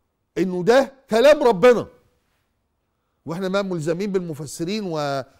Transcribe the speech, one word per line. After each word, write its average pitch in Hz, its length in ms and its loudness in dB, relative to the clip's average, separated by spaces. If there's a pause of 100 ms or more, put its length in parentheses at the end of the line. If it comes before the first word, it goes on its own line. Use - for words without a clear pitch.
(400)
إنه 180 240 -2
ده 240 300 2 (180)
كلام 285 320 4
ربنا، 226 460 4 (1400)
وإحنا 180 220 -8
ما 196 140 -2
ملزمين 180 500 -6
بالمفسرين 170 760 -6
و-، 147 360 -4 (180)